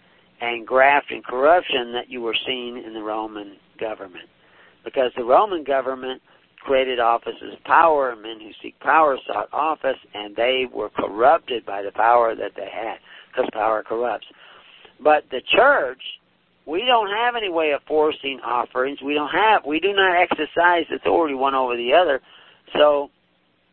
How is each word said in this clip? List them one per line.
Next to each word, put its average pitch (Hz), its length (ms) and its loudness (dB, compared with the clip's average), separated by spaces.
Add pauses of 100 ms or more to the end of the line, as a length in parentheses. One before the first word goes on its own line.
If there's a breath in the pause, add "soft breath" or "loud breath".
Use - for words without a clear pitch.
(400 soft breath)
and 117 260 -6
graft 135 460 2
and 113 120 -12
corruption 135 680 0
that 120 180 -8
you 127 100 -12
were 113 140 -4 (100)
seeing 123 320 -8
in 110 160 -14
the 110 100 -12
Roman 107 540 -8 (220)
government. 98 500 -12 (540 soft breath)
Because 123 320 -2
the 131 80 -6
Roman 165 400 2
government 131 580 -6 (380 soft breath)
created 131 400 0
offices 113 560 -2
of - 100 -20
power, 143 460 4
and 113 100 -10
men 110 200 -16
who 107 140 -20
seek - 260 -18
power 143 360 4 (100)
sought 104 260 -6
office, 139 460 -4 (140)
and 104 220 -14
they 127 320 0
were 113 220 -8
corrupted 113 760 0
by 101 180 -10
the 98 100 -10
power 117 420 2
that 107 220 -10
they 95 120 -12
had, 101 300 -10 (340 loud breath)
'cause 123 200 -2
power 110 320 -2
corrupts. 113 420 -6 (760 loud breath)
But 151 300 4
the 127 100 -6
church, 202 640 2 (640)
we 175 180 -4
don't 226 260 2
have 240 260 -2
any 214 120 -6
way 160 240 0
of 135 100 -4
forcing 147 600 -2
offerings. 123 600 -4
We 143 120 -4
don't 147 140 -2
have, 196 380 2
we 156 140 -2
do 196 120 0
not 190 240 4
exercise 170 760 2
authority 170 440 0
one 135 200 0
over 127 220 0
the 120 180 -2
other. 160 280 4 (500 soft breath)
So 147 380 4 (640)